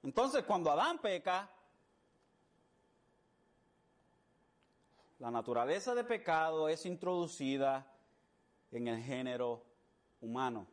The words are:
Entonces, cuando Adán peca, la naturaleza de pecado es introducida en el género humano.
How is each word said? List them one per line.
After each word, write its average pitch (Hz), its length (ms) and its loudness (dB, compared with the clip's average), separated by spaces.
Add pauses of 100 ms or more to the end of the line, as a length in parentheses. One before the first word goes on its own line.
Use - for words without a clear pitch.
Entonces, 247 420 2
cuando 175 280 2
Adán 277 280 2
peca, 190 480 0 (3750)
la 120 100 -6
naturaleza 123 640 0
de 240 100 0
pecado 160 640 2
es 160 180 0
introducida 143 1000 0 (880)
en 120 160 -4
el 117 160 -2
género 123 580 -4 (600)
humano. 117 520 -4